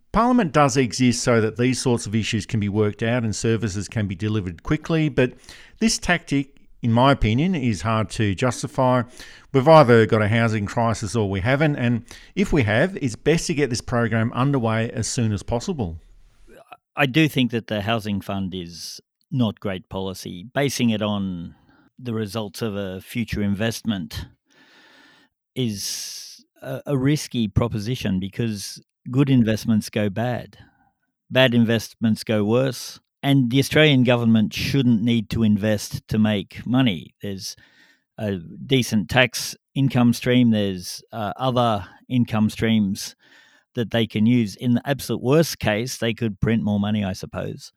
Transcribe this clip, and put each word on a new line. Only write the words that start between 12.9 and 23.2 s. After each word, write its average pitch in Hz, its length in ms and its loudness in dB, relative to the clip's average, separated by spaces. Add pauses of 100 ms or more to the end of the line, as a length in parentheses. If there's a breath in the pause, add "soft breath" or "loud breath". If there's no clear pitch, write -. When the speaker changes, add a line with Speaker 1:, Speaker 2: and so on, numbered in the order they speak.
Speaker 1:
it's 135 180 -4
best 160 320 0
to 180 60 -4
get 139 160 0
this 120 120 -4
program 113 520 -2
underway 117 580 0
as 110 160 -6
soon 113 240 -2
as 101 120 -4
possible. 120 540 -6 (960)
Speaker 2:
I 143 120 2
do 147 240 2
think 123 220 0
that 113 160 -4
the 107 140 -4
housing 104 380 -2
fund 95 340 -6
is 85 460 -12 (340)
not 120 280 0
great 95 260 -8
policy. 95 560 -8 (100)
Basing 131 360 0
it 107 120 -2
on 95 540 -4 (420 soft breath)
the 120 160 -10
results 107 480 -6
of 107 140 -4
a 95 240 -8
future 110 420 -6